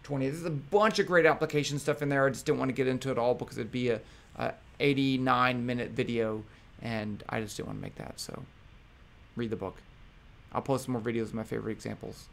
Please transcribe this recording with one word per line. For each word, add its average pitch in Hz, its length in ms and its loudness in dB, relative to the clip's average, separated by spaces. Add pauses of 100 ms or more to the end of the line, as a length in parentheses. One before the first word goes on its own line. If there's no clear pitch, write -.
twenty. 135 260 -2
There's 165 160 -6
a 175 60 -2
bunch 208 480 4
of 202 80 4
great 175 200 6
application 147 520 2
stuff 147 240 0
in 143 60 0
there. 139 180 4
I 135 40 6
just 110 160 -6
didn't 143 120 2
wanna 131 140 0
get 127 160 2
into 127 220 0
it 120 80 0
all 120 160 4
because 120 240 -6
it'd 117 140 -6
be 123 180 0
a, 110 100 0 (360)
a 120 160 -2 (260)
eighty-nine 127 880 4
minute 123 240 -2
video, 113 540 -2 (360)
and 107 480 -6
I 113 120 -2
just 104 160 -8
didn't - 120 -8
wanna 104 120 -8
make - 160 -10
that, - 240 -12
so - 240 -10 (920)
read 117 160 -4
the 110 60 -2
book. 95 220 -8 (760)
I'll 127 100 -4
post 127 260 0
more 123 120 -2
videos 113 240 -2
of 107 100 -8
my 110 80 -4
favorite 110 300 -6
examples. 107 600 -10